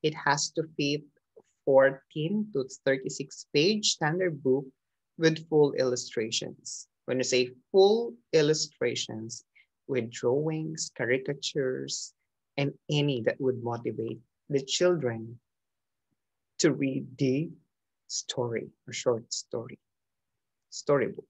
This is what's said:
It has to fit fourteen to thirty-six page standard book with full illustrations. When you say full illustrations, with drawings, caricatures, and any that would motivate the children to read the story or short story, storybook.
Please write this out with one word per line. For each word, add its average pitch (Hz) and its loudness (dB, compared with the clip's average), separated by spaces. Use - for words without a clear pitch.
It 156 2
has - 0
to 160 -2
fit 147 0
fourteen 151 4
to 139 -2
thirty-six 135 -4
page 208 2
standard 165 0
book 131 2
with 160 2
full 147 4
illustrations. - -4
When 127 -2
you 127 0
say 127 0
full 214 6
illustrations, 120 0
with 117 -2
drawings, 156 -2
caricatures, 135 -4
and 143 0
any 143 0
that - 0
would 127 0
motivate 117 -6
the 139 0
children 123 0
to 160 4
read 135 -2
the 143 0
story - -6
or 123 -12
short 117 -2
story, - -10
storybook. - 0